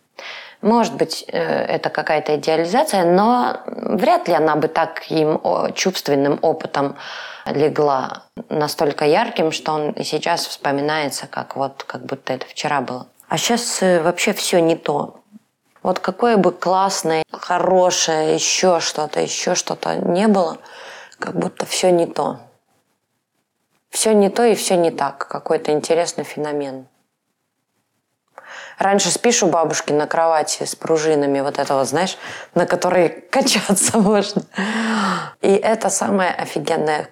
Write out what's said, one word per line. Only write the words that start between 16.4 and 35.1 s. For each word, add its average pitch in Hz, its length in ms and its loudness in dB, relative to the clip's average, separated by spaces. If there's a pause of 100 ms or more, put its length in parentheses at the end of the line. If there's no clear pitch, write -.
классное, 180 800 0
хорошее, 170 1040 2
еще 170 440 2
что-то, 156 400 -4
еще 165 360 -2
что-то - 400 -4
не 185 320 0
было, 190 300 2 (640)
как - 160 -8
будто - 300 -4
все - 260 0
не 170 140 4
то. 151 320 -4 (1500)
Все - 240 0
не 202 160 6
то 226 140 0
и 233 100 6
все - 220 0
не 170 160 2
так. - 360 -4
Какой-то 151 440 -2
интересный 160 520 0
феномен. 143 600 -6 (1900)
Раньше 196 320 2
спишь 233 320 2
у 190 40 4
бабушки 151 460 0
на 147 140 2
кровати 160 560 0
с - 120 -8
пружинами, 151 680 0
вот 139 180 -4
это 139 160 0
вот, 135 120 2
знаешь, 165 300 -2 (380)
на 175 100 2
которой 180 440 2
<laughs> - 220 -16
качаться 226 680 2
можно. 202 440 2 (1000)